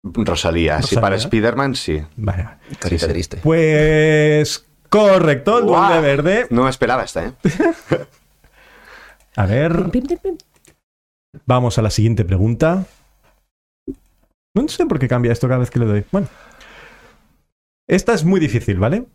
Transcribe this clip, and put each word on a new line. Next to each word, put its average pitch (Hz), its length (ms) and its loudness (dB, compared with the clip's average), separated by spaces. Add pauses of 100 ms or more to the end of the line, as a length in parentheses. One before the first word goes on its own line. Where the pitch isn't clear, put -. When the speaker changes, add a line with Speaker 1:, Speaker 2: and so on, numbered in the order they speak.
Speaker 1:
Rosalía, 85 720 -2
sí, - 40 -2 (140)
Speaker 2:
Rosalía. 113 60 2
Speaker 1:
para 98 160 0
Spider-Man, 120 580 -2
sí. 78 260 -6 (140)
Speaker 2:
Vale, 98 280 -4
vale. - 140 -14 (220)
Speaker 3:
Carita 87 220 -4
Speaker 2:
Sí, 85 40 -2
sí. - 80 -2
Speaker 3:
triste. - 300 -6
Speaker 2:
Pues 151 1200 2 (240)
correcto, 190 720 4
el 233 60 0
Speaker 1:
Guau. 180 260 4
Speaker 2:
Duende 165 160 2
Verde. 175 420 0
Speaker 1:
No 120 140 2
me 131 80 0
esperaba 123 320 -2
esta, 87 240 -6
¿eh? 131 60 -12 (100)
Speaker 2:
<laughs> - 640 -2 (1300)
A 101 100 -2
ver. 165 460 0
Speaker 4:
Pim, - 0 -
pim, 254 160 -2
pim, 349 100 -4
pim. 370 200 -8 (1080)
Speaker 2:
Vamos 123 320 0
a 113 60 0
la 104 80 0
siguiente 110 340 0
pregunta. 113 580 0 (1700)
No 262 140 0
sé 339 180 -2
por 185 100 -2
qué 127 100 -2
cambia 120 240 0
esto 123 160 0
cada 127 120 0
vez 123 100 -2
que - 80 -6
le 117 80 0
doy. 104 260 0
Bueno. 190 160 -2 (1600)
Esta 196 260 0
es 156 100 0
muy 185 160 2
difícil, 113 400 0
¿vale? 156 240 0 (120)